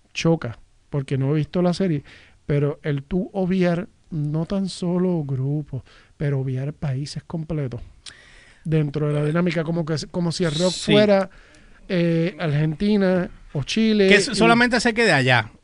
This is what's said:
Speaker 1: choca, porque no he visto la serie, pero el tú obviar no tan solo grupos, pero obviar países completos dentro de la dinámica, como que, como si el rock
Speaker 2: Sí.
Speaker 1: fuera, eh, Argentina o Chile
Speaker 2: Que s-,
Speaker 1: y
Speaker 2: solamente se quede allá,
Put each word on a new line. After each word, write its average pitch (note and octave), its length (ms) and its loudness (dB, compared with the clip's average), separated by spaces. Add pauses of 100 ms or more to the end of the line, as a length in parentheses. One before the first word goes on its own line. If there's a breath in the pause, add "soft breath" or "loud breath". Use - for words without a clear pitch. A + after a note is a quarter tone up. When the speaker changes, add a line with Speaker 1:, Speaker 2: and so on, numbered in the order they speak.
(120)
Speaker 1:
choca, D#3+ 460 -2 (320)
porque C#3 260 -4
no C3+ 160 0
he - 40 2
visto D#3 260 -2
la F3+ 100 2
serie, D#3+ 320 -2 (420 soft breath)
pero C#3+ 360 0
el C#3+ 220 -4
tú F#3+ 280 -4
obviar F3+ 560 0 (220)
no D3+ 340 -4
tan G3 240 -4
solo F3 560 -2
grupos, C#3 580 -4 (340 soft breath)
pero C#3 240 -2
obviar C3 340 -4
países C#3 480 -6
completos D3+ 580 -6 (840 loud breath)
dentro D3+ 440 0
de D3 60 0
la D3 100 0
dinámica, E3 400 0
como E3+ 200 -2
que, D#3 100 -4 (160)
como E3+ 220 -2
si F3+ 120 -2
el D#3+ 100 0
rock F3 180 0
Speaker 2:
Sí. - 200 -2
Speaker 1:
fuera, G3+ 380 4 (580 soft breath)
eh, E3+ 500 0
Argentina F3+ 880 0 (240)
o C#3 120 -4
Chile G#3+ 440 2
Speaker 2:
Que G3 80 8
s-, G#3+ 160 0
Speaker 1:
y - 20 -4
Speaker 2:
solamente A#3 460 4
se A#3 140 0
quede A3 180 4
allá, B2+ 380 4 (140)